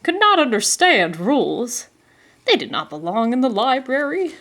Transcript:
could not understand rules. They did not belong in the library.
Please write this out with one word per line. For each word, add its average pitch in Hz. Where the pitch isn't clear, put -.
could 339
not 415
understand 214
rules. 214
They 453
did 135
not 151
belong 196
in 254
the 254
library. 269